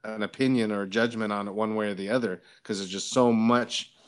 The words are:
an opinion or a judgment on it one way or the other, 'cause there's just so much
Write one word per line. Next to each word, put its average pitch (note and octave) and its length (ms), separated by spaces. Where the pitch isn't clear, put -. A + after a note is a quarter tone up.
an A2 180
opinion A#2 500
or G2+ 100
a F#2+ 60
judgment A2 440
on G2+ 160
it G2 60
one A2 200
way G#2+ 140
or G2+ 60
the F#2+ 160
other, A2 320
'cause G#2 160
there's F#2+ 120
just F#2+ 220
so B2 200
much A#2 600